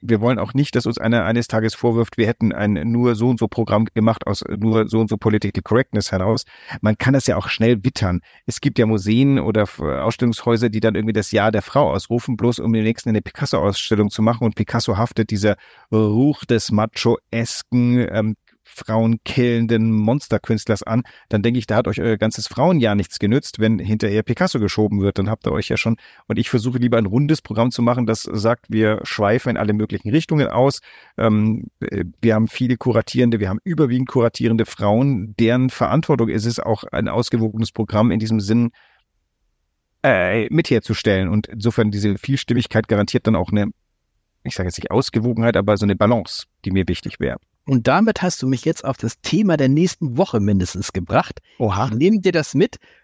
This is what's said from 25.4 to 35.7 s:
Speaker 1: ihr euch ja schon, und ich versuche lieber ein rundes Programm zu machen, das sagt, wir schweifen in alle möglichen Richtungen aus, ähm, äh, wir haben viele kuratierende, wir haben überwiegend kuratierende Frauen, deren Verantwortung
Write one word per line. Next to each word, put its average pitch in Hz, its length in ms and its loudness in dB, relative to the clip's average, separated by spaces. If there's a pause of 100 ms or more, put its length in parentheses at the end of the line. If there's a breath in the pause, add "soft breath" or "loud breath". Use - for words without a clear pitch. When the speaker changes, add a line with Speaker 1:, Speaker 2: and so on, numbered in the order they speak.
Speaker 1:
ihr - 60 -2
euch 78 180 -4
ja 113 80 0
schon, 113 200 -2 (300 loud breath)
und 107 120 -2
ich 117 100 -4
versuche 123 300 -2
lieber 120 180 2
ein 113 80 2
rundes 143 380 0
Programm 117 260 0
zu 120 140 -2
machen, 120 240 2
das 113 160 -2
sagt, 110 460 -2
wir 110 340 2
schweifen 110 480 0
in 113 60 -4
alle 107 160 0
möglichen 107 360 -4
Richtungen 151 380 2
aus, 135 320 0 (380 loud breath)
ähm, 110 500 0 (140)
äh, 92 240 -6 (160)
wir 113 120 4
haben 110 140 2
viele 123 300 -2
kuratierende, 117 600 0
wir 98 100 -2
haben 101 140 -4
überwiegend 131 460 0
kuratierende 117 560 0
Frauen, 107 720 0
deren 123 320 2
Verantwortung 117 600 0